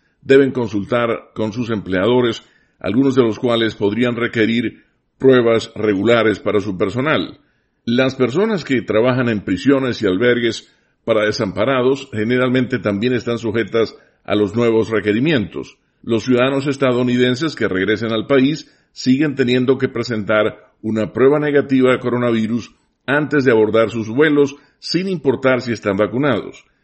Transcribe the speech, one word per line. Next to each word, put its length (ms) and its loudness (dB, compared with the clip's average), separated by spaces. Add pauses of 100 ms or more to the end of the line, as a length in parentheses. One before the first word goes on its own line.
(220)
deben 300 4
consultar 800 -4
con 200 -6
sus 160 -6
empleadores, 760 0 (360)
algunos 360 0
de 80 6
los 160 -2
cuales 360 0
podrían 420 0
requerir 640 -2 (340)
pruebas 580 4
regulares 640 2
para 200 0
su 180 -4
personal. 600 -4 (460)
Las 300 0
personas 500 -2
que 160 0
trabajan 480 0
en 160 -4
prisiones 560 0
y 60 0
albergues 680 0 (320)
para 200 2
desamparados 880 -2
generalmente 680 0
también 340 -2
están 240 -4
sujetas 580 -2 (300)
a 100 -2
los 200 0
nuevos 340 2
requerimientos. 880 -2 (260)
Los 220 -2
ciudadanos 420 0
estadounidenses 880 0
que 140 -2
regresen 420 -2
al 160 -4
país 480 0 (160)
siguen 440 0
teniendo 420 2
que 100 -2
presentar 960 -2
una 320 -4
prueba 260 4
negativa 520 2
de 80 0
coronavirus 760 -2 (300)
antes 400 0
de 60 6
abordar 380 4
sus 200 -6
vuelos, 480 2 (220)
sin 280 -4
importar 540 0
si 100 -6
están 240 -2
vacunados. 680 -4 (180)